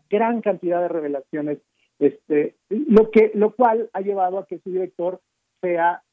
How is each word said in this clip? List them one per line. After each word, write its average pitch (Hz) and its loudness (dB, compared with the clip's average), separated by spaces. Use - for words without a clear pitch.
gran 226 0
cantidad 175 -2
de 175 -2
revelaciones, 147 -6
este, 147 0
lo 220 4
que, 214 4
lo 214 0
cual 233 2
ha 196 -6
llevado 196 -2
a 190 -8
que 170 -12
su 185 -12
director 180 -6
sea, 175 -2